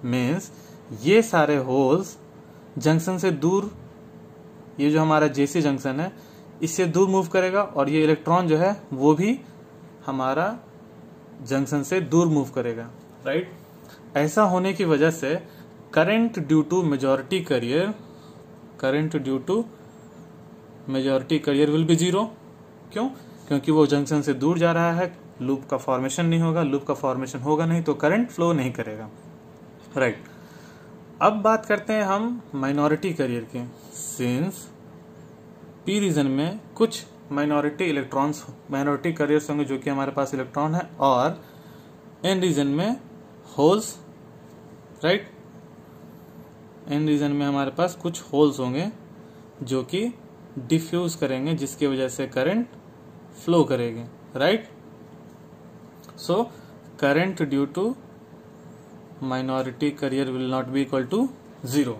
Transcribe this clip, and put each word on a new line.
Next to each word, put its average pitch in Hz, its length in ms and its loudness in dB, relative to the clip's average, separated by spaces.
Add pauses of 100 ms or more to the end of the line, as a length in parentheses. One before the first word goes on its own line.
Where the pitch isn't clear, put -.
means 127 460 -2 (520)
ये 202 200 6
सारे 151 340 2
holes 135 600 2 (640)
junction 160 400 2
से 190 120 2
दूर, 180 400 0 (1080)
ये 147 100 4
जो 156 100 4
हमारा 156 260 4
जेसी 143 360 2
junction 139 380 0
है 185 120 -4 (500)
इससे 160 240 0
दूर 180 220 4
move 190 180 2
करेगा 185 360 2
और 139 260 0
ये 156 160 4
electron 160 440 2
जो 156 80 4
है 190 200 2 (160)
वो 139 220 6
भी 208 240 2 (680)
हमारा 135 400 -2 (960)
junction 135 400 -2
से 185 180 0
दूर 165 260 2
move 143 240 2
करेगा, 117 380 -4 (380)
right? 160 260 -2 (640)
ऐसा 151 260 2
होने 185 300 2
की 190 120 -2
वजह 160 260 4
से 147 240 -4 (600)
current 220 420 2 (120)
due 156 120 6 (100)
to 180 120 2
majority 135 640 0
carrier, 131 380 0 (960)
current 151 340 0 (100)
due 135 140 -2 (100)
to 196 60 2 (1300)
majority 135 560 0
carrier 147 220 4
will 156 220 2
be 170 120 6
zero। 185 240 2 (680)
क्यों? 233 160 -2 (400)
क्योंकि 143 240 0
वो 151 140 8
junction 143 360 2
से 143 120 0
दूर 151 240 0
जा 170 140 4
रहा 170 200 2
है, 175 200 -2 (300)
लूप 135 280 -2
का 135 60 0
formation 143 500 -2
नहीं 165 140 4
होगा, 165 220 2
लूप 139 220 0
का 147 100 -2
formation 131 440 -4
होगा 151 280 0
नहीं 165 160 0
तो 156 120 0
current 208 360 2
flow 170 220 0
नहीं 131 200 0
करेगा, 110 360 -10 (880)
Right? 127 260 0 (1000)
अब 208 100 6 (100)
बात 220 240 2
करते 208 260 -2
हैं 214 120 2
हम 220 360 -2 (140)
minority 147 600 0
career 120 400 -2
की। 123 120 -8 (500)
Since 127 400 -2 (1300)
P 202 140 0
region 151 260 2
में 151 340 -2 (160)
कुछ 220 280 -2 (280)
minority 147 520 -2
electrons, 139 600 -2 (260)
minority 143 420 -2
careers 151 380 0
होंगे 147 140 0
जो 135 140 -4
कि 131 120 -6
हमारे 139 220 -2
पास 139 220 -2
electron 143 400 -4
है, 175 140 -4 (120)
और 139 420 2 (840)
एन 185 160 2
रीजन 147 260 2
में 180 300 0 (600)
holes, 185 380 4 (1080)
right? 196 240 0 (1600)
एन 147 200 -2
रीजन 147 240 2
में 143 140 0
हमारे 139 240 -2
पास 175 320 -2
कुछ 170 200 -6 (100)
holes 143 280 4
होंगे 135 300 -2 (720)
जो 131 200 -2
कि 185 240 -4 (520)
diffuse 165 560 -2
करेंगे, 135 400 -2
जिसकी 139 320 -4
वजह 131 220 0
से 131 180 -6
current 165 400 -2 (800)
flow 170 200 4
करेगी, 120 400 -4 (320)
right? 180 320 0 (1500)
So - 160 -2 (640)
current 165 420 0 (120)
due 139 140 2 (100)
to 185 80 -2 (1400)
minority 131 680 -4 (120)
carrier 135 260 -2
will 127 260 -4
not 127 220 -2
be 139 100 0
equal 131 280 -2
to 220 100 2 (440)
zero। 123 340 0